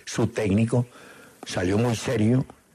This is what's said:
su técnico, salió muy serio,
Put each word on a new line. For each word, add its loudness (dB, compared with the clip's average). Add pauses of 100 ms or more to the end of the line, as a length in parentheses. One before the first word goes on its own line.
su -2
técnico, 0 (640)
salió -2
muy 0
serio, 0 (300)